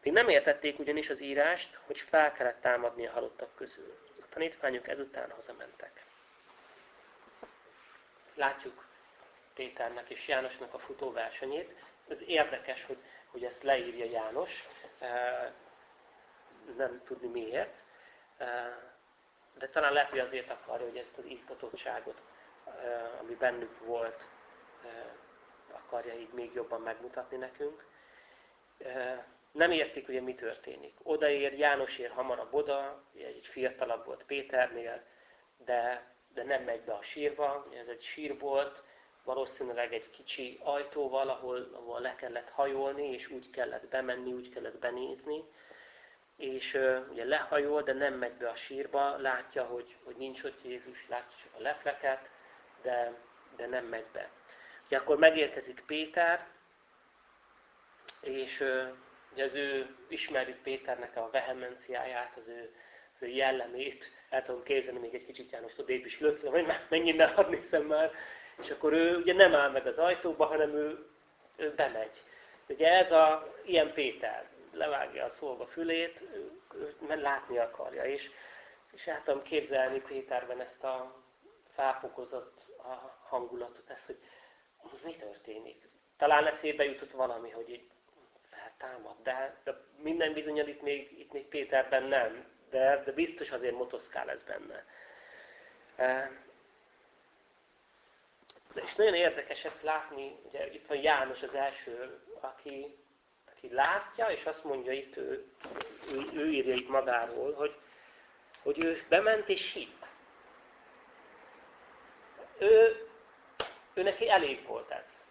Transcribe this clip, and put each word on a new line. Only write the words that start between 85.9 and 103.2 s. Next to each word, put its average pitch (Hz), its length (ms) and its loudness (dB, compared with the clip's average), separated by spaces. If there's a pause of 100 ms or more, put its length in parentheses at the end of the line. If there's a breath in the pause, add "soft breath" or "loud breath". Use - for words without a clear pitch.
Talán 151 300 8
eszébe 151 360 2
jutott 139 280 -2
valami, 120 380 -2
hogy 117 200 -10
így 120 200 -16 (920)
feltámad, 117 420 -12
de, 135 400 -2
de - 180 -6 (160)
minden 156 360 2
bizonnyal 151 340 0
itt 143 140 -10
még, 143 380 -4
itt - 120 -18
még 139 140 -8
Péterben 131 580 2
nem, 127 420 2 (240)
de, 135 360 6
de 139 60 -2
biztos 156 400 -2
azért 123 240 -2
motoszkál 123 540 -6
ez 65 140 -8
benne. 50 420 -10 (1080 loud breath)
E, 131 360 2 (2500)
de - 80 -6
és - 140 -10
nagyon 208 180 6
érdekes 156 520 2
ezt - 160 -8
látni, 151 540 -4 (120)
ugye 147 260 -8
itt 151 140 -18
van 147 100 0
János 135 460 2
az 135 120 -8
első, 131 640 -6 (200)
aki, 139 580 -12 (580)